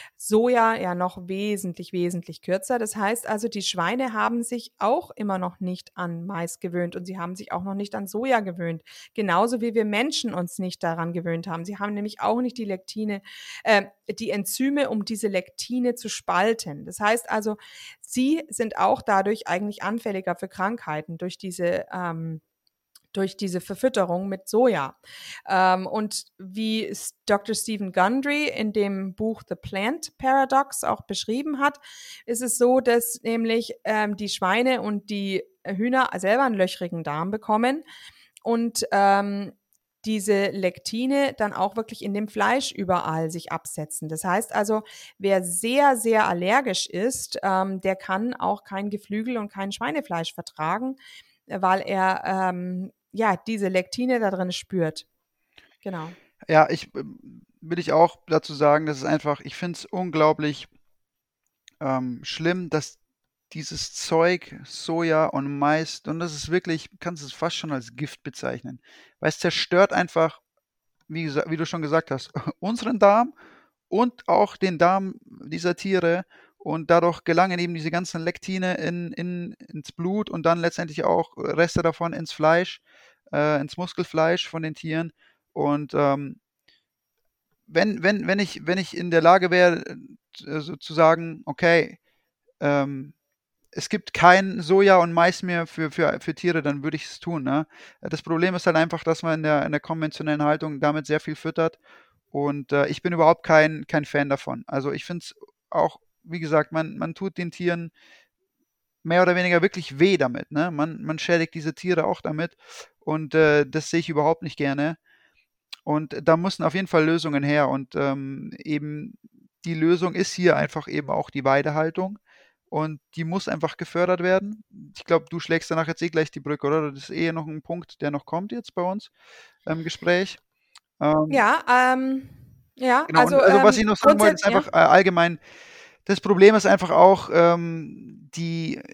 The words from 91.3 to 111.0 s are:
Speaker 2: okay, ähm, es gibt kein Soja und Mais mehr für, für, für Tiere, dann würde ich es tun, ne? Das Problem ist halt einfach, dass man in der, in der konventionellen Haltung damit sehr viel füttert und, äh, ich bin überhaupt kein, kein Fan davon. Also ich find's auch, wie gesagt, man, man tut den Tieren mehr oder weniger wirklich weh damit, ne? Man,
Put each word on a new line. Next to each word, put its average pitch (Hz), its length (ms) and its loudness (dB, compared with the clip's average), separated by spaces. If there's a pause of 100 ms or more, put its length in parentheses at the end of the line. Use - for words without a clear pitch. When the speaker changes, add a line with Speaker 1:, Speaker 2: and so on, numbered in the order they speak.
Speaker 2:
okay, 165 540 2 (600)
ähm, 143 540 -2 (580)
es - 180 -10
gibt - 240 -6
kein 185 480 6
Soja 190 360 6
und 170 160 2
Mais 170 300 2
mehr 175 240 -2
für, 156 240 -4
für, 151 280 0
für 165 160 -6
Tiere, 165 260 -2
dann 143 220 -4
würde 156 140 -4
ich - 80 -10
es - 140 -18
tun, 165 240 -6
ne? 139 240 -2 (340)
Das - 200 -8
Problem 170 340 0
ist 170 100 -4
halt 170 100 4
einfach, 165 280 0
dass 165 200 -2
man 165 120 0
in 156 80 -4
der, 151 220 2
in 151 60 -4
der 147 80 0
konventionellen 156 640 -4
Haltung 151 360 0
damit 151 260 0
sehr 151 140 0
viel 156 160 -8
füttert 165 440 -2 (520)
und, 143 400 -4
äh, 143 160 4
ich - 140 -4
bin 180 120 -2
überhaupt 160 320 4
kein, 156 420 6
kein 151 180 -2
Fan 143 240 0
davon. 139 380 -4
Also 135 240 -4
ich 143 140 -6
find's - 300 -12 (340)
auch, - 300 0 (240)
wie 165 160 -10
gesagt, 156 320 0
man, 156 260 -4
man 165 180 -6
tut 190 220 -8
den 175 140 -6
Tieren 170 400 -4 (1120)
mehr 170 180 4
oder 175 140 4
weniger 180 260 4
wirklich 160 380 -2
weh 185 180 6
damit, 127 340 -2
ne? 156 200 -2
Man, 147 320 -4